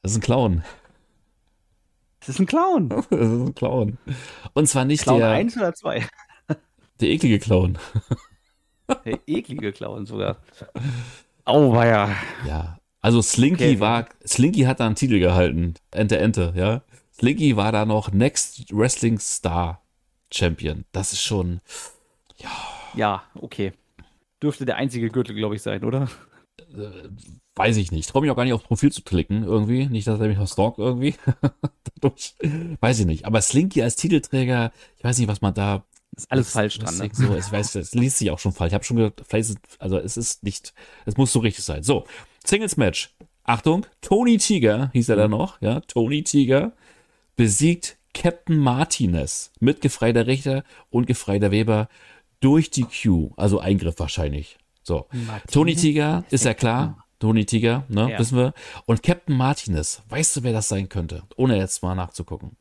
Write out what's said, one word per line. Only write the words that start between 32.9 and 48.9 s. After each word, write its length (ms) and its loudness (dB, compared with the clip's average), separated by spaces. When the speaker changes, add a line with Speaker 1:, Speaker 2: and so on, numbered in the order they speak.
Speaker 1:
ich 60 4
nicht. 180 -2
Aber 160 2
Slinky 420 2
als 140 -2
Titelträger, 760 0
ich 60 -20
weiß 140 0
nicht, 100 0
was 120 -2
man 140 0
da 300 -2
Speaker 2:
Ist 140 -14
alles 160 2
Speaker 1:
Wrest-, 80 -10
Speaker 2:
falsch 260 -2
dran, 160 -4
ne? 80 -6
Speaker 1:
Wrestling, 240 0
so, 80 2
ich 160 -6
weiß, 240 -4
es 180 -8
liest 240 0
sich 140 0
auch 80 -6
schon 120 -2
falsch. 180 -2
Ich 40 -2
hab 100 -2
schon 140 -2
gedacht, 280 0
vielleicht 240 -2
ist 80 -8
es, 120 -20
also 180 -2
es 180 -6
ist 260 -6
nicht, 320 -10
es 100 -4
muss 160 2
so 60 2
richtig 260 -2
sein. 200 -8
So, 220 0
Singles-Match. 720 0
Achtung, 420 0
Tony 360 4
Tiger 540 2
hieß 160 2
er 80 4
da 120 4
Speaker 2:
Mhm. 100 2
Speaker 1:
noch, 240 -4
ja, 180 0
Tony 440 -2
Tiger 480 2
besiegt 600 2
Captain 460 0
Martinez 1000 0